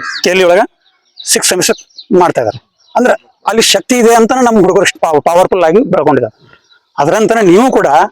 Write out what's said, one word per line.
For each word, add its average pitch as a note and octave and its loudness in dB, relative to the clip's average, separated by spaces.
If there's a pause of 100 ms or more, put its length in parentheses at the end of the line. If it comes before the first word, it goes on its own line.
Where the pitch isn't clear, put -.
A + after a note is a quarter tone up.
(240)
ಕೆ E3+ -2
ಎಲ್ F#3 0
ಇ - 2
ಒಳಗೆ F#3 0 (460)
ಸಿಕ್ಸ್ - -2
ಸೆಮಿಸ್ಟರ್ F#3+ -2 (420)
ಮಾಡ್ತಾ D#3+ 0
ಇದ್ದಾರೆ. A2+ -6 (260)
ಅಂದ್ರೆ A#3 2 (340)
ಅಲ್ಲಿ G#3+ 0
ಶಕ್ತಿ G#3 -2
ಇದೆ A#3 4
ಅಂತ A3 2
ನಮ್ಮ A#3+ 0
ಹುಡುಗರು F3+ 2
ಇಷ್ಟು - -6
ಪವ-, D#3 -2
ಪವರ್‌ಫುಲ್ F3 0
ಆಗಿ F3 0
ಬೆಳ್ಕೊಂಡಿದ್ದಾರೆ. D3 -4 (340)
ಅದರಂತಾನೆ G3+ 0
ನೀವು G#3 4
ಕೂಡ G3 0 (240)